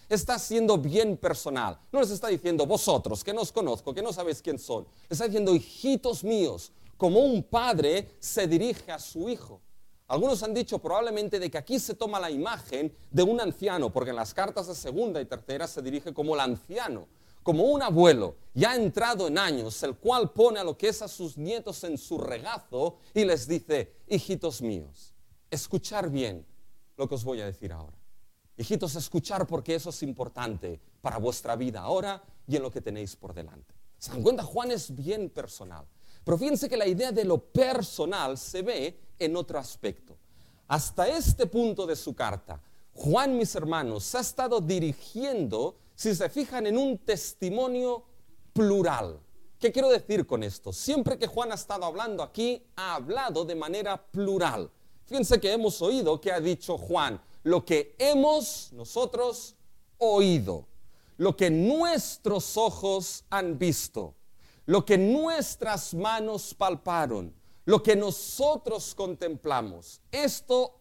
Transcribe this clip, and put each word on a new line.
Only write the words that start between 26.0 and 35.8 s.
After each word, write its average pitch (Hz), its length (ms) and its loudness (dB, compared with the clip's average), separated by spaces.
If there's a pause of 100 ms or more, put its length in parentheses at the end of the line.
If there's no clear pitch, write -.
bien 110 340 -4 (500)
lo 135 140 -4
que 139 60 -4
os 113 80 -4
voy 123 180 -4
a 104 40 -6
decir 95 260 -8
ahora". 80 260 -12 (600)
Hijitos, 165 380 -2
escuchar 180 520 -2
porque 165 280 -2
eso 165 140 -6
es - 140 -10
importante 117 760 -6 (220)
para 113 160 -4
vuestra 117 380 -2
vida 113 260 -4
ahora 190 400 -2 (260)
y 135 80 0
en 143 60 0
lo 131 80 -4
que 123 120 -8
tenéis 104 340 -8
por - 180 -16
delante. 80 400 -16 (240)
¿Se - 140 -12
dan 127 100 -6
cuenta? 233 220 4
Juan 240 280 -6
es 185 220 -6
bien 180 360 -6
personal. 90 580 -14 (360)